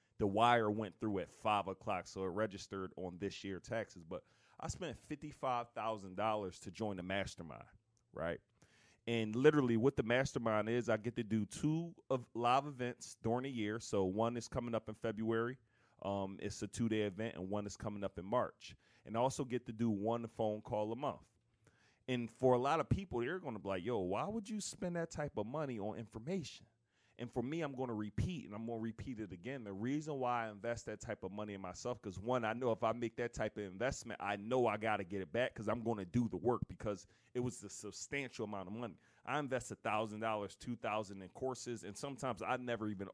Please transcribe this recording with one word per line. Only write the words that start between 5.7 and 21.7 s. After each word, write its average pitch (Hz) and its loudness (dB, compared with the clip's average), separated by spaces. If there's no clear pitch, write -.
thousand 104 -4
dollars 104 0
to - -10
join 101 -2
the 87 -4
mastermind, 90 -2
right? 82 0
And 113 2
literally 135 8
what 123 4
the - 2
mastermind 113 2
is, 117 2
I 110 6
get 107 -4
to 123 0
do 107 2
two 160 0
of 127 2
live 123 4
events 123 -6
during 120 2
the 139 -4
year. 110 -2
So 98 2
one 113 2
is 113 -6
coming 120 -4
up 110 -2
in 107 -8
February. 113 0
Um, 98 0
it's 98 -6
a 104 -4
two-day 110 2
event, 104 -2
and 92 -6
one 104 -2
is 98 -8
coming 104 -6
up 95 -4
in 87 -8
March. 107 -2
And 110 -4
I - 2
also 131 2
get 123 -2
to 117 -8
do 113 2
one 110 0
phone 107 -2
call 107 -2
a 117 -4
month. 131 -4